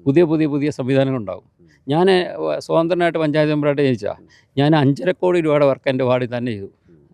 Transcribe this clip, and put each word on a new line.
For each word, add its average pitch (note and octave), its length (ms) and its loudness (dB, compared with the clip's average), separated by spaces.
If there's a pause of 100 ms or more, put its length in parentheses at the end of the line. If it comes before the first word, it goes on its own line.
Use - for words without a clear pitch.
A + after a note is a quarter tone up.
പുതിയ, C#3 260 4
പുതിയ, D#3 240 0
പുതിയ D3 140 -2 (100)
സംവിധാനങ്ങളുണ്ടാകും. C3 680 -2 (460)
ഞാൻ, F3 140 2 (100)
ഏ, F3+ 40 0 (460)
സ്വതന്ത്രനായിട്ട് E3 580 0
പഞ്ചായത്ത് D3+ 300 0
മെമ്പറായിട്ട് D3 340 0
ജയിച്ചാ G#2+ 260 -4 (460)
ഞാൻ D3 100 4 (120)
അഞ്ചര C#3 260 0 (100)
കോടി F3+ 260 0
രൂപയുടെ D3 280 2
വർക്ക് B2+ 180 -6
എൻ്റെ C3 180 -2
വാർഡിൽ B2+ 280 0
തന്നെ A#2+ 180 -6
ചെയ്തു. G2 160 -12 (420)